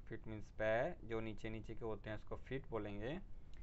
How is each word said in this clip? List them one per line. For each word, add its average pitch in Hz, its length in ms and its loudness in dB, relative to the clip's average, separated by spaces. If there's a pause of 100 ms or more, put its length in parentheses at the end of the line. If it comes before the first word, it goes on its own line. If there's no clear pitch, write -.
फीट 113 200 -4
means 107 220 -4
पैर, 113 540 6
जो 113 160 2
नीचे 110 300 0
नीचे 110 240 -2
के 120 100 -2
होते 110 260 0
हैं 107 60 0
उसको 104 200 -2
फीट - 340 -2
बोलेंगे, 107 500 0 (420)